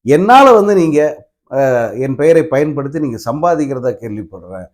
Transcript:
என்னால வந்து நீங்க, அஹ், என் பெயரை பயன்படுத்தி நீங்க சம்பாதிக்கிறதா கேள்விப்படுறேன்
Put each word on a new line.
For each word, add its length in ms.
என்னால 500
வந்து 240
நீங்க, 520
அஹ், 500
என் 160
பெயரை 320
பயன்படுத்தி 520
நீங்க 260
சம்பாதிக்கிறதா 720
கேள்விப்படுறேன் 800